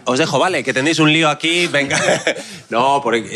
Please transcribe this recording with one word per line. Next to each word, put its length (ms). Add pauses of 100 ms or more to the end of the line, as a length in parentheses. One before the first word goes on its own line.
os 140
dejo, 200
¿vale? 240
Que 100
tenéis 260
un 120
lío 180
aquí, 380
venga. 300
<laughs> 720
No, 340
porque, 160 (160)